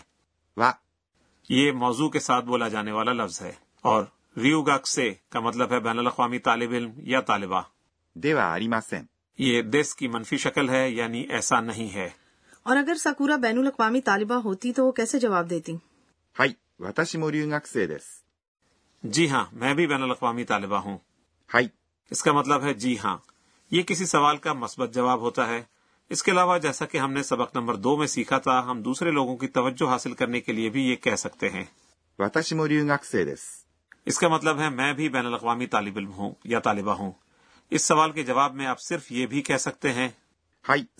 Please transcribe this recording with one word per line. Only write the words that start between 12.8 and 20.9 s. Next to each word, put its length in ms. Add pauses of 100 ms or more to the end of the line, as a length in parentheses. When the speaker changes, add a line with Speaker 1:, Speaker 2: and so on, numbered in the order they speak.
Speaker 3:
ساکورا 420
بین 220
الاقوامی 420
طالبہ 340
ہوتی 380
تو 140
وہ 60
کیسے 260
جواب 320
دیتی؟ 240 (640)
Speaker 1:
ہائی، 140 (260)
واتاشی 400
مو 120
ریوگاکسei 540
desu۔ 380 (800)
Speaker 2:
جی 280
ہاں، 220
میں 220
بھی 120
بین 160
الاقوامی 420
طالبہ 320
ہوں۔ 220 (560)